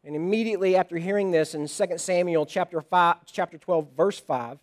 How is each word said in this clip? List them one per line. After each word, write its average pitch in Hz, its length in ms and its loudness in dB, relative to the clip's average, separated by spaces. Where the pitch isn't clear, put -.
And 147 120 -10
immediately 190 600 0
after 175 220 0
hearing 190 320 -2
this 160 240 0
in 147 140 -6
Second 175 320 -2
Samuel 175 460 0
chapter 170 340 -2
five, 175 360 4
chapter 175 300 -6
twelve, 160 400 0
verse 196 220 2
five 127 440 -6